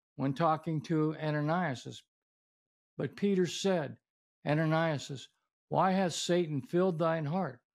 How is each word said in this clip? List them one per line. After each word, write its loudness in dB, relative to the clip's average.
when -2
talking 0
to 0
Ananias, -2
but -6
Peter 2
said, -2
"Ananias, 0
why 2
has 0
Satan 0
filled 0
thine 0
heart -4